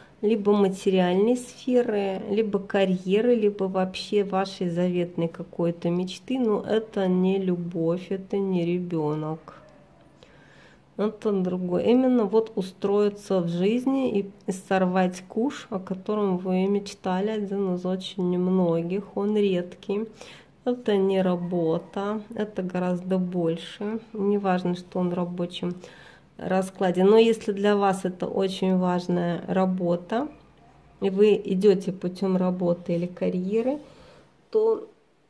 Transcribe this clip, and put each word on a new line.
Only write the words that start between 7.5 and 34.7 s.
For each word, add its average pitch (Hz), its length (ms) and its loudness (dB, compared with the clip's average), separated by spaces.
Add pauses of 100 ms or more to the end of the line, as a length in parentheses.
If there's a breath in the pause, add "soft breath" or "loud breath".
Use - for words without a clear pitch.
это 190 260 -6
не 185 280 0
ребенок. 160 1000 -4 (1300 loud breath)
Это 214 340 -2
другое. 180 540 0
Именно 247 400 4
вот 220 320 0
устроиться 202 800 0
в 170 80 0
жизни 233 720 0
и, 196 120 -4 (180)
и - 20 0
сорвать 185 800 0
куш, - 420 -4
о 196 80 -4
котором 190 600 -2
вы 185 280 0
мечтали, 202 640 -2
один 196 460 -2
из 180 100 -4
очень 185 420 -2
немногих, 180 880 0
он 208 200 0
редкий. 202 720 0 (560 loud breath)
Это 247 340 0
не 190 240 2
работа, 180 1000 -2 (140)
это 208 280 -6
гораздо 180 540 -2
больше. 180 840 -2 (120)
Неважно, 196 640 0
что 180 240 -8
он 180 100 2
в 175 60 -2
рабочем 175 600 -4 (600 loud breath)
раскладе. 185 680 0
Но 208 120 8
если 226 360 4
для 202 220 2
вас 196 300 0
это 180 220 -4
очень 190 500 0
важная 180 720 0
работа, 185 800 0 (720)
и 196 80 0
вы 196 340 4
идете 190 480 4
путем 185 460 -2
работы 180 600 0
или 175 100 -2
карьеры, 190 720 -2 (720 loud breath)
то 220 400 0 (400)